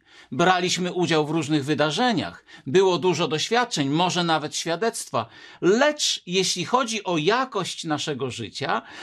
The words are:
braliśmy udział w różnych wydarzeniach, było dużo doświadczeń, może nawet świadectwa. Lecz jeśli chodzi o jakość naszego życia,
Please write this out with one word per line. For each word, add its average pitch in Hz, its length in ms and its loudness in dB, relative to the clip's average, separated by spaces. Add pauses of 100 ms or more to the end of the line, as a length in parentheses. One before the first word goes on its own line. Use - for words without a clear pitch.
(320)
braliśmy 180 600 2
udział 156 340 2
w 147 40 -6
różnych 151 340 0
wydarzeniach, 151 800 0 (220)
było 180 320 4
dużo 165 300 2
doświadczeń, 156 600 0
może 170 360 0
nawet 156 320 -2
świadectwa. 165 680 -4 (340)
Lecz 277 680 2
jeśli 180 380 0
chodzi 226 400 -2
o 175 140 0
jakość 202 680 -2
naszego 143 460 -4
życia, 139 520 -4 (200)